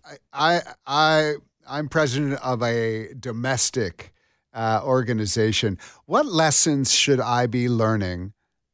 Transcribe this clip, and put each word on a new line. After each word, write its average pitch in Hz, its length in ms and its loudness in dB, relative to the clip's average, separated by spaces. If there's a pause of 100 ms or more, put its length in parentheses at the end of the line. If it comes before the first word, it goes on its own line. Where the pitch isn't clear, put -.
I, 147 120 -20 (160)
I, 160 300 2 (240)
I, 156 480 2 (320)
I'm 143 220 -6
president 139 460 0 (100)
of 123 180 -2
a 113 520 -2
domestic, 120 1000 -4 (400)
uh, 110 320 0
organization. 113 920 0 (260)
What 202 220 0
lessons 156 640 2
should 139 260 4
I 120 280 0
be 120 220 -2
learning 104 640 0 (400)